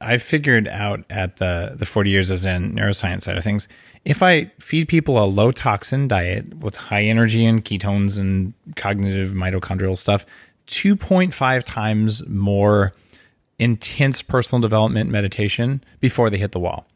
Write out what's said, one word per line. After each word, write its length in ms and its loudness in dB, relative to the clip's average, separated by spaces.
I 180 0
figured 500 0
out 400 -6
at 280 -6
the, 420 -4
the 80 -4
forty 240 0
years 180 2
of 120 -2
Zen 340 -2
neuroscience 480 -2
side 160 -6
of 60 -6
things, 240 -4
if 180 0
I 360 4
feed 300 -2
people 340 2
a 20 4
low 260 4
toxin 580 -2
diet 500 -2
with 180 -8
high 280 -2
energy 420 4
and 180 4
ketones 540 0
and 340 0
cognitive 540 -2
mitochondrial 680 -2
stuff, 300 -2
two 280 0
point 380 2
five 320 0
times 600 -2
more 680 2
intense 640 0
personal 400 0
development 480 2
meditation 760 -2
before 280 2
they 80 -2
hit 160 -4
the 80 -4
wall. 360 -6